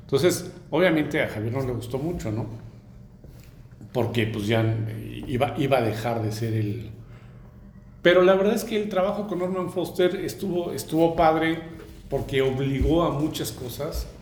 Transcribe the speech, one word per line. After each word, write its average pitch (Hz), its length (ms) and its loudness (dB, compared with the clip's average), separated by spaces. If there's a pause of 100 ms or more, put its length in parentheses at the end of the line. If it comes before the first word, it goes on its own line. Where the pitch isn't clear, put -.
Entonces, 170 500 2 (180)
obviamente 156 540 2
a 110 40 0
Javier 107 260 -4
no 135 120 -2
le 127 80 -2
gustó 110 240 -6
mucho, 160 340 -4
¿no? 107 140 -4 (1500)
Porque, 113 360 0
pues, 107 200 -4
ya 110 160 4 (640)
iba, 123 300 0
iba 135 200 4
a 123 40 4
dejar 113 400 -2
de 107 100 -2
ser 113 220 -2
el, 107 380 -2 (1080)
pero 175 200 8
la 190 140 8
verdad 202 180 4
es 220 100 -2
que 214 180 -2
el 202 80 -4
trabajo 202 380 0
con 180 120 -4
Norman 180 320 -2
Foster 180 460 0
estuvo, 175 540 -4
estuvo 160 440 2
padre 160 440 4 (500)
porque 135 320 0
obligó 135 640 2
a 147 80 2
muchas 139 400 -4
cosas 127 560 -8 (140)